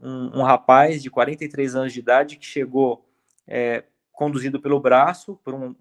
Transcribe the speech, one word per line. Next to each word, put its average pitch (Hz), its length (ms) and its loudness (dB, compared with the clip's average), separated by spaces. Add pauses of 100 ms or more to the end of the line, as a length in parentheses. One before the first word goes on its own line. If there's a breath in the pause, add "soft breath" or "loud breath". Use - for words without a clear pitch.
um, 131 420 -10
um - 20 0
rapaz 135 580 4
de 131 80 -14
quarenta 143 340 -2
e 147 60 -12
três 139 260 -6
anos 131 160 -4
de 123 80 -12
idade 139 380 0
que - 80 -20
chegou, 131 580 -2 (440)
é, 120 360 -4 (280)
conduzido 139 500 -6
pelo 143 180 0
braço 143 640 2
por 131 120 -12
um, 127 260 -14